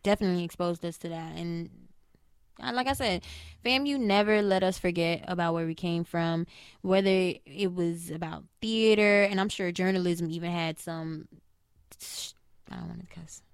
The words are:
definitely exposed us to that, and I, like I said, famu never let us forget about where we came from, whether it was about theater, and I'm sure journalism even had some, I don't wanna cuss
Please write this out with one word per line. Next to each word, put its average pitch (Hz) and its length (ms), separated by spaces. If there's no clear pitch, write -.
definitely 190 400
exposed 175 400
us 170 140
to 170 100
that, 165 280
and 170 340
I, - 100
like 254 160
I 269 60
said, 220 320
famu 277 340
never 208 420
let 190 220
us 185 160
forget 170 480
about 170 280
where 165 120
we 165 80
came 170 300
from, 165 420
whether 190 500
it 180 300
was 170 380
about 165 320
theater, 214 640
and 196 160
I'm 202 80
sure 175 240
journalism 180 580
even 170 220
had 165 260
some, 160 480
I - 60
don't 170 120
wanna 175 240
cuss - 300